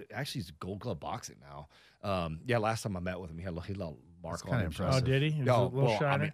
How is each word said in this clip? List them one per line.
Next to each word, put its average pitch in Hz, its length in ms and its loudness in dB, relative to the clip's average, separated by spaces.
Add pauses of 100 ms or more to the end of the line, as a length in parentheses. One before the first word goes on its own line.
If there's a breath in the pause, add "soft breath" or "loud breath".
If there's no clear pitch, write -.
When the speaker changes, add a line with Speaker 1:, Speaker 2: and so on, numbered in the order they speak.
(120)
Speaker 1:
actually, 123 300 -4
he's 85 80 -6
a 82 40 -16
Gold 92 260 -6
Glove 95 200 -6
boxing - 420 -6
now. 71 260 -14 (340 soft breath)
Um, 85 440 0
yeah, 120 120 2
last 110 240 2
time 101 160 -4
I 87 40 -4
met 90 180 -4
with 92 100 -10
him, 80 80 -10
he 87 60 -8
had 92 120 -4
a, 82 60 -4
he 98 120 -6
had 95 80 -4
a 82 120 -6 (280)
mark 85 160 -6
Speaker 2:
That's - 60 -8
Speaker 1:
on - 60 -8
Speaker 2:
kinda 123 100 2
Speaker 1:
him. 98 80 2
Speaker 2:
impressive. 110 360 2
Speaker 3:
Oh, - 20 2
did 135 180 4
he? 156 80 2
He 151 100 0
was 127 60 2
a 127 40 6
Speaker 1:
No, 123 140 6
Speaker 3:
little 123 160 0
Speaker 1:
well, 117 140 6
I 101 40 2
Speaker 3:
shiner? 139 240 2
Speaker 1:
mean, 156 100 -2